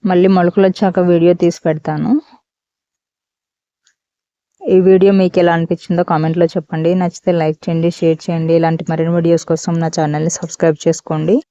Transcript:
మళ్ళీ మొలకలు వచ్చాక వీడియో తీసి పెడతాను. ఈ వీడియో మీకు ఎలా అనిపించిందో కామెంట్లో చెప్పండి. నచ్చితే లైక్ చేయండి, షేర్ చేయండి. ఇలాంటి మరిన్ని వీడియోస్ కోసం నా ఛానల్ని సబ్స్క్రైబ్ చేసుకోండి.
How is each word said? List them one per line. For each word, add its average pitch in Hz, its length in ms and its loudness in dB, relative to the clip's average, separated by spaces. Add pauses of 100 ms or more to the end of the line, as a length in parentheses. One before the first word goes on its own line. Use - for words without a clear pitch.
మళ్ళీ 185 240 2
మొలకలు 185 380 2
వచ్చాక 185 340 0
వీడియో 175 340 4
తీసి 170 300 -2
పెడతాను. 156 460 -4 (2500)
ఈ 226 180 2
వీడియో 190 320 4
మీకు 185 260 0
ఎలా 170 160 2
అనిపించిందో 170 500 -2
కామెంట్లో 165 420 0
చెప్పండి. 160 480 -4
నచ్చితే 180 380 -4
లైక్ 156 300 -2
చేయండి, 165 280 -2
షేర్ 165 320 -2
చేయండి. 165 320 -4
ఇలాంటి 160 340 0
మరిన్ని 165 260 -2
వీడియోస్ 170 300 0
కోసం 165 360 -4
నా 165 80 -2
ఛానల్ని 156 500 -2
సబ్స్క్రైబ్ 160 440 -2
చేసుకోండి. 160 540 -2 (140)